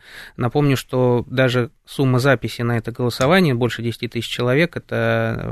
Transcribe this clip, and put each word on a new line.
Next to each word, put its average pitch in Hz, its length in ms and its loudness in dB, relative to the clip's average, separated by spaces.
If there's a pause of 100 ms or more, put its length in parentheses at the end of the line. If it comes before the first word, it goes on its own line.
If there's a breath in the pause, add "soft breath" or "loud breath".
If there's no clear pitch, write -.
(360 loud breath)
Напомню, 139 400 2
что 123 540 0
даже 123 400 2 (160)
сумма 131 320 2
записи 123 440 0
на 120 140 0
это 117 140 -4
голосование, 135 640 2
больше 117 280 -2
десяти 117 260 -6
тысяч 117 200 -6
человек, 127 480 0
это 113 760 -2